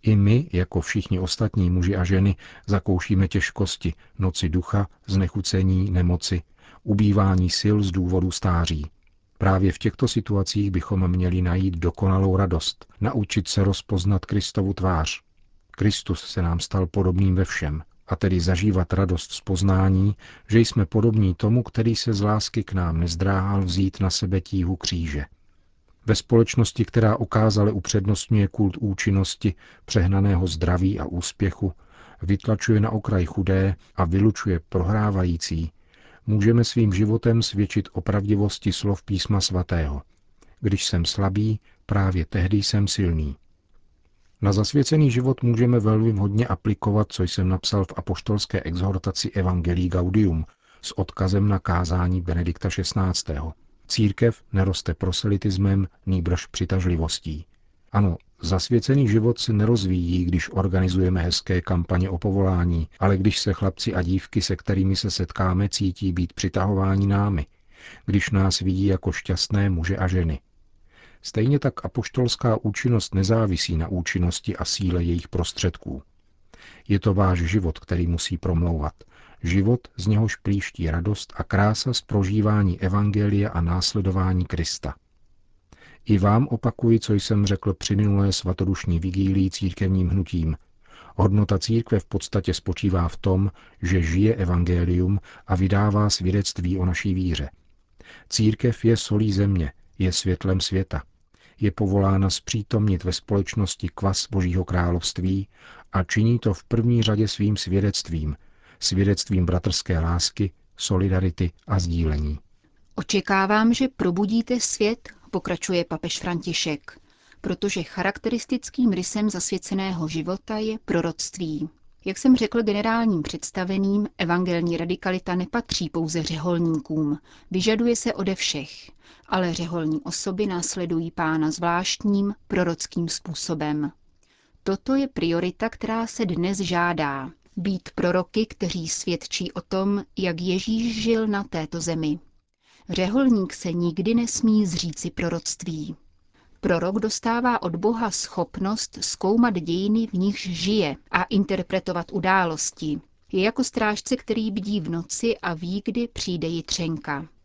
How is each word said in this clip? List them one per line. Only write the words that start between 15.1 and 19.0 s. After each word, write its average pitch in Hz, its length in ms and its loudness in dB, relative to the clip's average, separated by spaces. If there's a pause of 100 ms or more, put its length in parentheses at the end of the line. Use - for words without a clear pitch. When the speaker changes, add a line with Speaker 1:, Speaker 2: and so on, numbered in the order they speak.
Speaker 1:
Kristus - 500 -2
se - 200 -6
nám 85 180 2
stal 92 280 -2
podobným 92 480 2
ve 92 100 2
všem, 76 380 -6 (240)
a 92 80 -2
tedy 92 240 2
zažívat 92 540 2
radost 90 380 0